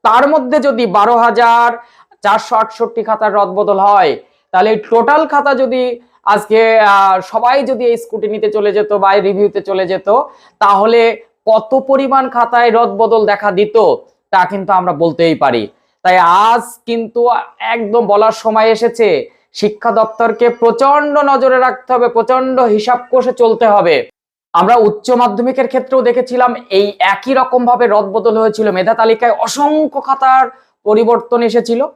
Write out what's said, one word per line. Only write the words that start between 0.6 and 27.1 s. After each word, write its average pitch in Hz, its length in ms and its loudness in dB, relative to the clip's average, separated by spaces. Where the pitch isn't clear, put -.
বারো 214 300 2
হাজার 233 600 2
চারশো 220 340 -2
আটষট্টি 226 460 -4
খাতার 214 300 -4
রদবদল 202 460 -2
হয়, 190 400 2
তাহলে 196 200 2
এই 220 60 0
টোটাল 233 500 0
খাতা 285 280 -2
যদি 247 460 -4
আজকে, 220 560 2
আহ, 196 400 4
সবাই 247 440 -2
যদি 247 200 -4
এই 233 120 2
স্কুটিনিতে 214 540 -6
চলে 208 220 -2
যেত 208 200 -2
বা 196 220 2
এই 202 60 2
রিভিউতে 196 400 -2
চলে 190 260 -4
যেত, 190 220 -4
তাহলে 220 600 2
কত 220 280 0
পরিমাণ 269 540 0
খাতায় 240 420 0
রদবদল 220 560 0
দেখা 202 240 -2
দিত 208 260 -2
তা 185 140 2
কিন্তু 196 280 -4
আমরা 180 200 0
বলতেই 165 420 0
পারি। 120 340 -2
তাই 185 160 2
আজ 208 440 2
কিন্তু 233 440 -2
একদম 226 460 -2
বলার 208 260 2
সময় 220 380 0
এসেছে, 220 560 0
শিক্ষা 214 380 -4
দপ্তরকে 226 580 0
প্রচণ্ড 277 680 0
নজরে 262 400 2
রাখতে 254 340 -2
হবে, 247 160 0
প্রচণ্ড 254 520 0
হিসাব 233 380 0
কষে 247 220 0
চলতে 233 340 0
হবে। 170 440 2
আমরা 185 220 2
উচ্চ 214 360 0
মাধ্যমিকের 240 580 0
ক্ষেত্রেও 254 340 -2
দেখেছিলাম 247 520 0
এই 202 280 0
একই 196 360 -2